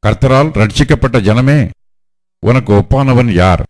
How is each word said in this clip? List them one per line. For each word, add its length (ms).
கர்த்தரால் 440
ரட்சிக்கப்பட்ட 680
ஜனமே, 480
உனக்கு 340
ஒப்பானவன் 600
யார்? 360